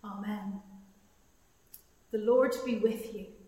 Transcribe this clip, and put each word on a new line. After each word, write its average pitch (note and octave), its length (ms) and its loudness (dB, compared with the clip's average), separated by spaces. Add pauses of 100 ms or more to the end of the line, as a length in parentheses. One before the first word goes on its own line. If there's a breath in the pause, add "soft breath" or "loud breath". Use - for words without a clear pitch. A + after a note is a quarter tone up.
Amen. G3+ 560 -6 (1500)
The A3+ 60 0
Lord A#3+ 360 6 (120)
be A#3 140 0
with A3 360 0
you F#3+ 120 -12 (200)